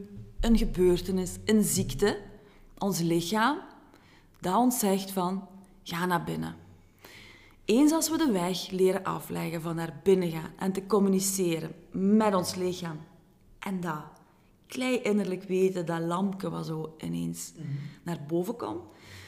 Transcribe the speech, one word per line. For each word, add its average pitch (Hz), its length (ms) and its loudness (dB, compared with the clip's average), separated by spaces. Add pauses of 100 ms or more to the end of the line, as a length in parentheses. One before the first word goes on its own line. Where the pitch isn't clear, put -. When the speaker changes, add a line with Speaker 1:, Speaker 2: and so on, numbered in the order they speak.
(400)
Speaker 1:
een 233 180 6
gebeurtenis, 180 800 2 (100)
een 214 180 4
ziekte. 196 540 0 (600)
Ons 190 220 -2
lichaam, 170 600 2 (800)
dat 185 160 -2
ons 247 240 4
zegt 196 320 0
van, 190 360 -2 (360)
"Ga 175 220 -4
naar 170 180 0
binnen." 160 320 -6 (1080)
Eens 285 260 6
als 320 180 0
we 320 80 0
de 285 140 4
weg 180 380 -2
leren 185 340 2
afleggen 165 580 -6
van 165 140 -4
naar 160 280 -6
binnen 185 280 6
gaan 160 260 -8
en 190 140 -2
te 190 140 -6
communiceren 190 840 2 (200)
met 202 440 4
ons 180 200 0
lichaam. 175 440 -4 (600)
En 196 200 -6
dat 156 240 -6 (640)
klei 254 340 -2
innerlijk 190 420 0
weten, 185 420 2
dat 165 160 -2
lampje 185 480 -2
wat 165 160 -6
zo 156 320 -8
ineens 170 580 -6
Speaker 2:
Mhm. 151 120 -10 (360)
Speaker 1:
naar 156 240 -8
boven 180 300 -2
komt, - 240 -8 (460)